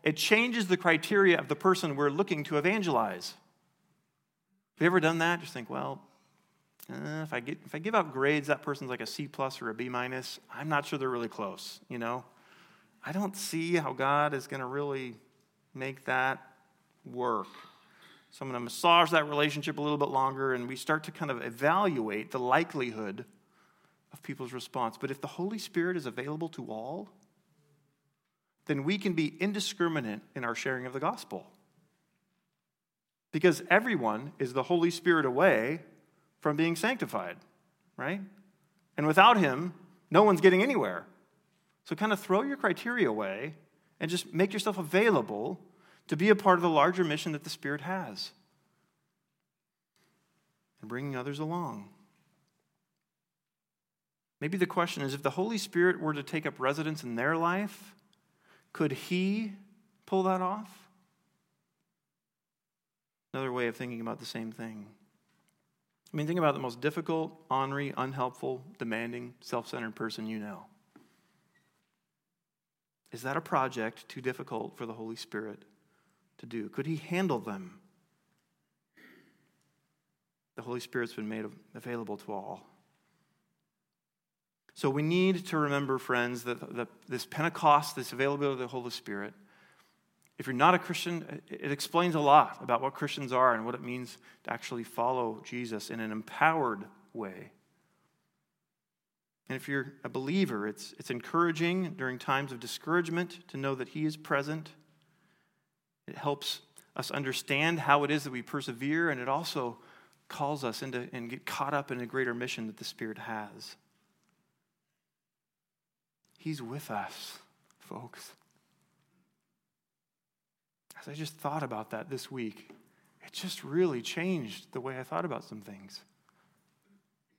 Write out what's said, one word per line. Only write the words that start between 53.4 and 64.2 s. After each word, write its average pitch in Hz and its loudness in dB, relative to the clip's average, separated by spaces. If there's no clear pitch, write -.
Maybe 165 -2
the 180 4
question 170 0
is, 135 -2
if 143 -8
the - 4
Holy 208 -2
Spirit 175 2
were 151 -2
to 147 -4
take 156 -4
up 139 -4
residence 151 0
in 120 -6
their 139 2
life, 180 -2
could 147 0
he 196 0
pull 190 2
that 185 2
off? 202 -6
Another 131 -2
way 123 0
of 113 -2
thinking 120 -6
about 113 -6
the 113 -14